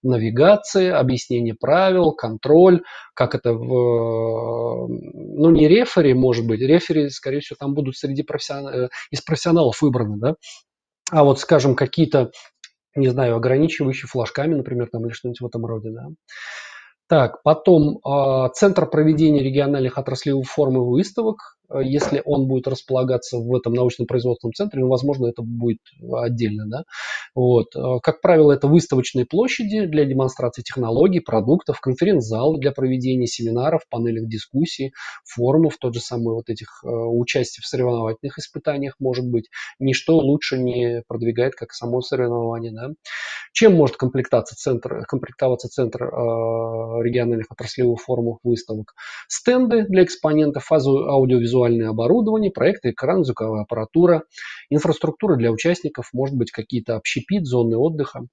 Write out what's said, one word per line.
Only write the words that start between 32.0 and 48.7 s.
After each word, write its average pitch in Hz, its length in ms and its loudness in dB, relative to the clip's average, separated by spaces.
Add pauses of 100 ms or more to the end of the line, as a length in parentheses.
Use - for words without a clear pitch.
для 135 140 0
проведения 127 560 -2
семинаров, 123 600 -2
панельных 113 380 -4
дискуссий, 135 640 -6 (320)
форумов, 147 560 0
тот 120 140 -4
же 117 60 -6
самый 117 340 -6
вот 113 160 -8
этих, - 340 -12
э, 127 40 -10
участие 120 760 -2
в - 60 -14
соревновательных 123 720 -4
испытаниях, 143 600 -8
может 127 300 -2
быть. 113 160 -2 (320)
Ничто 135 400 0
лучше 139 400 0
не 120 500 -2
продвигает, 117 460 -2
как - 180 -14
само 120 280 -4
соревнование, 117 720 -4
да. 117 180 -12 (640)
Чем 220 220 6
может 147 220 4
комплектация 127 600 -2
центра, 117 520 -6
комплектоваться 127 600 -4
центр, 123 360 -4
э, 113 1000 -4
региональных 120 480 -2
отраслевых 120 520 -2
форумов, 117 420 -4
выставок? 113 500 -4 (340)